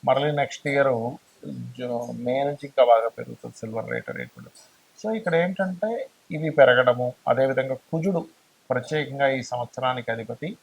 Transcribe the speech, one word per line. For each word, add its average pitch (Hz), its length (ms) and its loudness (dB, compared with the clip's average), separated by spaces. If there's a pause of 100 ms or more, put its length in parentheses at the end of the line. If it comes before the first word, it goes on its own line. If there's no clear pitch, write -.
మళ్ళీ 135 280 4
నెక్స్ట్ 143 360 -4
ఇయర్ 135 480 0 (600)
జూ-, 120 340 -6
మే 123 320 -2
నుంచి 143 200 -4
ఇంకా 139 200 4
బాగా 117 240 6
పెరుగుతుంది 120 500 -12
సిల్వర్ 110 320 -8
రేట్ - 200 -6
అనేది 123 160 -8
కూడా. 123 240 -20 (540)
So 220 120 -2
ఇక్కడ 202 180 -2
ఏంటంటే 190 720 -2 (240)
ఇవి 156 200 -4
పెరగడము, 123 600 4 (160)
అదేవిధంగా 131 460 2
కుజుడు 165 520 -4 (440)
ప్రత్యేకంగా 139 580 0
ఈ 131 140 0
సంవత్సరానికి 123 680 -4
అధిపతి 117 500 -8